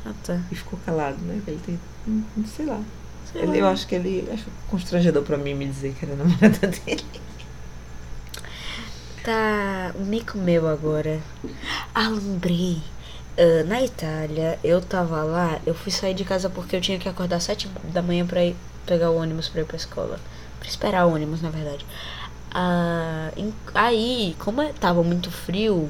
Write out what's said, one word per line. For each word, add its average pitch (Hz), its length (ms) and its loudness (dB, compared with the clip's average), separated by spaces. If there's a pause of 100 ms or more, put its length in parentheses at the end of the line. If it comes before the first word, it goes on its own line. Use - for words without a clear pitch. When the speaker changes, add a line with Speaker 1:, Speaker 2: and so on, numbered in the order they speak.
Speaker 1:
Ah, 214 80 -8 (100)
tá. 175 160 0 (120)
Speaker 2:
E - 40 -4
ficou - 300 -8
calado, 151 380 0
né? 175 240 -4
Ele 156 180 -6
tem, 175 160 -4 (260)
hum, 220 160 2 (320)
sei 311 120 -2
lá. 226 140 -2 (520)
Speaker 1:
Sei 170 80 -6
Speaker 2:
Ele, 170 120 2
Speaker 1:
lá. - 40 2
Speaker 2:
eu 196 120 4
acho 185 180 2
que - 80 -2
ele 180 360 -2
achou 220 220 -6 (180)
constrangedor 175 520 4
pra 143 160 0
mim 143 160 -2
me 139 120 -2
dizer 135 320 -4
que - 60 -4
era 143 100 -4
namorada 175 540 6
<laughs> - 0 -
dele. - 360 -4 (2250)
Speaker 1:
Tá, 208 760 0
um 196 60 -2
mico 220 320 -2
meu 170 320 4
agora. 151 520 0 (760)
Ah, 220 140 4
lembrei. 180 760 0 (560)
Ah, 165 260 8
na 220 180 2
Itália, 156 840 -2
eu 175 160 6
tava 175 420 0
lá, 165 420 2
eu 165 100 2
fui 185 180 -4
sair 190 220 0
de 190 100 -2
casa 185 260 0
porque 175 260 -4
eu 180 40 2
tinha 185 180 0
que 180 100 -4
acordar 175 320 0
sete 208 280 -2 (160)
da 170 180 0
manhã 175 240 2
pra 175 180 4
ir 175 120 2 (280)
pegar 170 260 4
o 165 60 4
ônibus 160 320 -2
pra 165 120 -2
ir 156 40 0
pra 165 120 -6
escola. - 420 -6 (400)
Pra - 100 -10
esperar - 380 4
o 165 80 6
ônibus, 156 260 0
na 165 100 -2
verdade. 151 360 -6 (640)
Ah, 170 840 2
em-, 208 180 -2 (200)
aí, 226 680 4
como 226 200 0
é, 294 120 2
tava 175 320 4
muito 175 260 2
frio 180 600 0